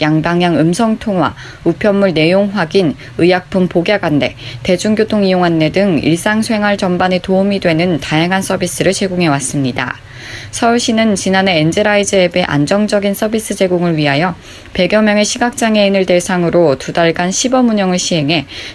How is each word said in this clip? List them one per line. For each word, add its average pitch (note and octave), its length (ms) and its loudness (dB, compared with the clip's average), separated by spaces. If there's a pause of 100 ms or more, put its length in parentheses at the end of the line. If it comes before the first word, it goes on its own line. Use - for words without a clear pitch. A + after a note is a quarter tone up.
양방향 E3 580 2
음성 G#3+ 400 0
통화, F3+ 340 -2 (300)
우편물 G3 500 2
내용 F3+ 360 2
확인, F#3 440 0 (240)
의약품 F3+ 520 2
복약 F#3+ 340 0
안내, D3 320 0 (280)
대중교통 G#3+ 600 0
이용 F#3 220 2
안내 D#3+ 260 2
등 F#3+ 320 2
일상생활 G#3 720 0
전반에 F3+ 420 0
도움이 F#3+ 420 0
되는 E3+ 400 0
다양한 F3 400 0
서비스를 F3+ 500 -2
제공해 F3+ 360 -2
왔습니다. C3+ 680 -2 (560)
서울시는 A3+ 640 0
지난해 F#3+ 440 0
엔젤아이즈 G3+ 560 2
앱의 F3+ 300 2
안정적인 G3+ 680 0
서비스 G#3+ 420 -4
제공을 F3+ 420 0
위하여 D3+ 380 0 (380)
백여 F#3 280 2
명의 G#3 240 2
시각장애인을 G#3+ 800 0
대상으로 F3 720 2
두 - 160 -10
달간 E3+ 380 0
시범 B3 380 0
운영을 F#3+ 300 0
시행해 D#3 460 0 (300)